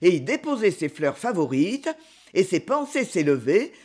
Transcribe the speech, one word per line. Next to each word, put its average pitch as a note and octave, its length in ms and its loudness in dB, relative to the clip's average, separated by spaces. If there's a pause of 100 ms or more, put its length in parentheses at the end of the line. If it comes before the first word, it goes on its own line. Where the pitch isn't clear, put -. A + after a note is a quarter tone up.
et F3 80 6
y E3 100 2
déposer A3 500 0
ses D#3 180 -4
fleurs C#3 300 -4
favorites, F#3 720 -2 (440)
et F#3 100 4
ses F3+ 160 -2
pensées C#4 440 -2
s'élevaient, D3 680 0 (120)